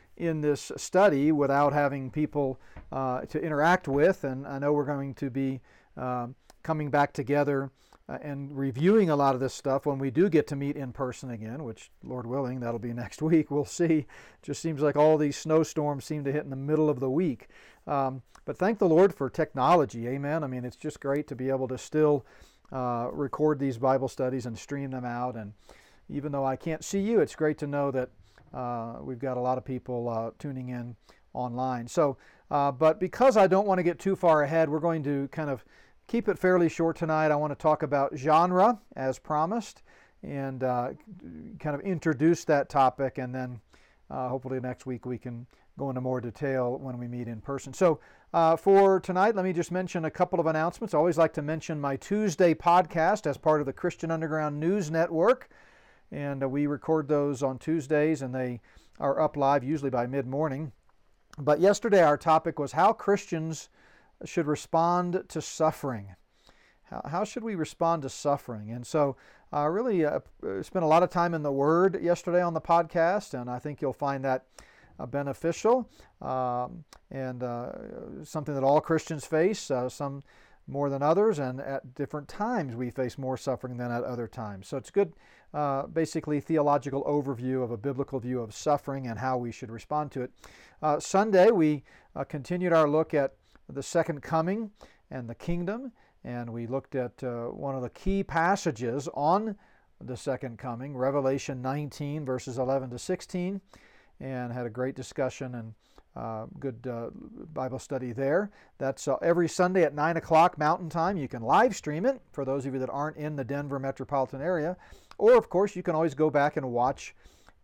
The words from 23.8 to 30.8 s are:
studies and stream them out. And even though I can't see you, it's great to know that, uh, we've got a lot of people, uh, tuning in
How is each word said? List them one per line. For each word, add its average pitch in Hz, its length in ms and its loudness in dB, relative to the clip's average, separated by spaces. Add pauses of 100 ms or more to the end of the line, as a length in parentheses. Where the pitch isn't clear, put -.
studies 127 380 -4
and 113 120 -8
stream 139 320 -8
them 127 140 -8
out. 123 320 -6
And 107 160 -10 (560)
even 143 240 -6
though 135 120 -2
I 131 120 0
can't 160 260 -6
see - 160 -4
you, 208 220 2
it's 143 160 0
great 156 220 0
to 151 80 -6
know 143 260 0
that, 127 160 -2 (440)
uh, 120 480 -8
we've 131 180 -10
got 127 180 -4
a 123 40 -4
lot 127 180 0
of 123 60 -10
people, 123 440 -4
uh, 113 300 -4
tuning 131 320 -8
in 120 260 -8 (380)